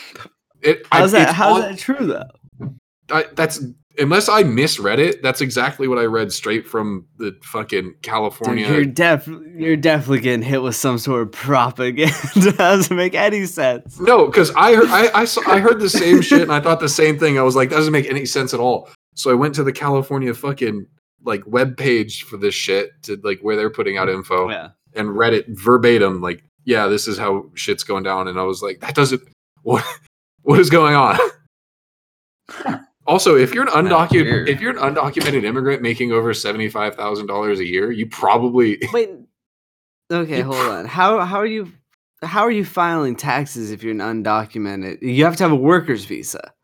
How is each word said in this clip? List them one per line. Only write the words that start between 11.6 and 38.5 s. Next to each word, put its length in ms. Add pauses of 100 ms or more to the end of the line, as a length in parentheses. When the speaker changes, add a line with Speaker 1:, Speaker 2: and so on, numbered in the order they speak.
Speaker 2:
<laughs> 100
That 220
doesn't 400
make 180
any 320
sense. 540
Speaker 1:
No, 300
'cause 260
I 180
heard, 140
I, 220 (100)
I 60
saw, 220
I 120
heard 200
the 100
same 320
shit, 200
and 100
I 80
thought 200
the 80
same 300
thing. 200
I 40
was 120
like, 160
"That 60
doesn't 160
make 180
any 160
sense 280
at 60
all." 280 (260)
So 160
I 40
went 200
to 100
the 80
California 640
fucking, 520 (380)
like, 200
webpage 800
for 120
this 180
shit 360 (140)
to, 200
like, 160
where 160
they're 140
putting 260
out 140
info 400
Speaker 2:
Yeah. 200 (240)
Speaker 1:
and 220
read 160
it 160
verbatim, 720
like, 240 (200)
"Yeah, 240
this 200
is 80
how 380
shit's 300
going 180
down." 260
And 100
I 40
was 200
like, 180
"That 140
doesn't, 280 (400)
what, 220 (580)
what 180
is 100
going 260
on?" 200 (1300)
Speaker 2:
<laughs> 380 (220)
Speaker 1:
Also, 280
if 180
you're 80
an 220
Speaker 3:
That's 100 (180)
Speaker 1:
undocu-, 120
Speaker 3:
weird. 240
Speaker 1:
if 120
you're 160
an 180
undocumented 500
immigrant 360
making 300
over 240
seventy-five 600
thousand 300
dollars 340
a 40
year, 280
you 140
probably 800